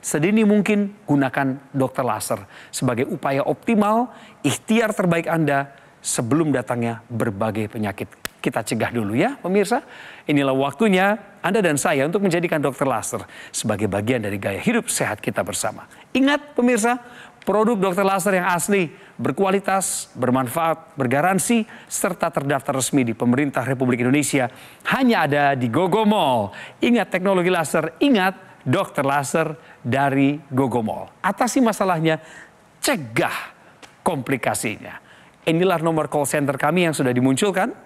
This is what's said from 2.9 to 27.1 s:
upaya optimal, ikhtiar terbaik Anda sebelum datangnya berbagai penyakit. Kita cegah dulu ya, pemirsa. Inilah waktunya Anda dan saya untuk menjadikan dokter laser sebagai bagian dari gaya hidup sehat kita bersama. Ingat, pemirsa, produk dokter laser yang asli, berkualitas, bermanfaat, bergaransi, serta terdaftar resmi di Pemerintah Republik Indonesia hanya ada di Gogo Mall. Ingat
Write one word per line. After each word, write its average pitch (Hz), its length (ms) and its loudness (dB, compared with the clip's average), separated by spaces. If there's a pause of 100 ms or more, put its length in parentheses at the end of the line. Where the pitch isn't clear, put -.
upaya 139 400 -2
optimal, 220 640 0 (320)
ikhtiar 220 480 0
terbaik 170 400 0
Anda 143 400 0 (300)
sebelum 147 500 0
datangnya 120 560 -2
berbagai 110 640 -4
penyakit. 104 380 -6 (320)
Kita 120 240 -2
cegah 110 240 -2
dulu 107 240 -4
ya, 202 240 0
pemirsa. 196 480 0 (400)
Inilah 139 320 2
waktunya 190 640 2 (240)
Anda 190 160 0
dan 165 160 2
saya 143 320 0
untuk 196 160 -2
menjadikan 175 320 0
dokter 139 320 -2
laser 113 320 -4 (320)
sebagai 107 320 -2
bagian 104 400 0
dari 101 160 -6
gaya 101 160 -4
hidup 220 320 -2
sehat 107 320 -4
kita 107 240 -4
bersama. 107 400 -6 (320)
Ingat, 285 400 0
pemirsa, 240 480 2 (400)
produk 214 320 2
dokter 190 240 0
laser 190 400 2
yang 180 80 -2
asli, 180 400 0 (320)
berkualitas, 190 960 0
bermanfaat, 131 800 -2
bergaransi, 175 720 0 (160)
serta - 480 -4
terdaftar 139 480 -2
resmi 131 240 2
di 117 80 -2
Pemerintah 131 480 0
Republik 123 400 0
Indonesia 131 480 2 (400)
hanya 220 400 2
ada 143 240 2
di 127 160 0
Gogo 180 400 2
Mall. 135 480 2 (240)
Ingat 240 320 2